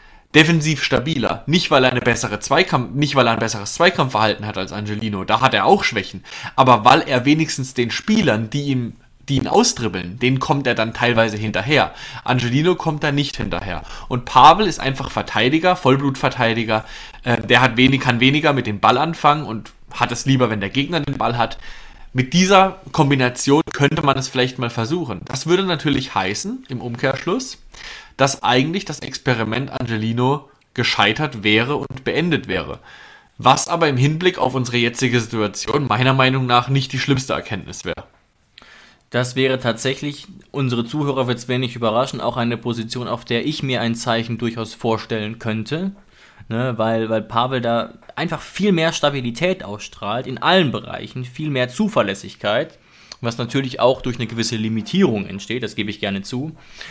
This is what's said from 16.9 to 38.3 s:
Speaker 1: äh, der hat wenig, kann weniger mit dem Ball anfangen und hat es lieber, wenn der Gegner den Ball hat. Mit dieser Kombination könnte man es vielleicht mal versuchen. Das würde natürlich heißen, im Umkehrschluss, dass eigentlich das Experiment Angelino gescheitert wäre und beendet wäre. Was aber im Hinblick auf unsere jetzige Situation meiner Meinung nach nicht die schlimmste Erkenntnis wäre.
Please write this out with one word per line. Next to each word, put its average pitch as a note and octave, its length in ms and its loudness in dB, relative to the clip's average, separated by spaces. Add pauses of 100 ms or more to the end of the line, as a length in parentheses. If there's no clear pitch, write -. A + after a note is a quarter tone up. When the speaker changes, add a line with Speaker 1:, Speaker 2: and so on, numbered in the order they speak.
Speaker 1:
äh, A#2+ 180 0
der A#2+ 180 4
hat A#2+ 160 2
wenig, C3 260 4
kann B2 180 0
weniger C#3+ 320 4
mit A#2+ 160 0
dem G#2 100 -4
Ball A#2 200 4
anfangen D3+ 460 0
und G#2+ 280 -10 (200)
hat A#2+ 200 -2
es - 140 -4
lieber, B2+ 240 4
wenn G#2+ 100 -2
der G2 80 -4
Gegner D3 320 -2
den C#3+ 160 -4
Ball A#2 220 -2
hat. A#2 200 -8 (540)
Mit B2+ 220 -2
dieser F#3+ 460 4 (120)
Kombination C#3 720 2 (100)
könnte D3 300 2
man C#3 160 2
es C3 100 -6
vielleicht B2+ 300 -2
mal A#2+ 100 -4
versuchen. A#2+ 560 -4
Das - 220 -6
würde F3+ 160 4
natürlich D#3 520 -2
heißen, G#2 540 -4
im B2 120 -8
Umkehrschluss, C3+ 800 -4 (580)
dass C3+ 260 2
eigentlich D3 420 2
das D3 160 -10
Experiment A#2+ 720 -4
Angelino A#2 760 -2 (240)
gescheitert A#2 680 0
wäre A2 340 2
und - 280 -8
beendet D#3 420 0
wäre. E2 340 -6 (580)
Was B2+ 300 2
aber E3 200 2
im C3+ 80 0
Hinblick D#3 420 2
auf - 160 -2
unsere B2 220 -2
jetzige A#2+ 440 2
Situation A2 680 -2
meiner B2 280 2
Meinung C3 320 2
nach B2 220 4
nicht C3+ 240 0
die C3+ 60 -4
schlimmste C3 340 0
Erkenntnis - 520 -6
wäre. E2+ 200 -6 (1040)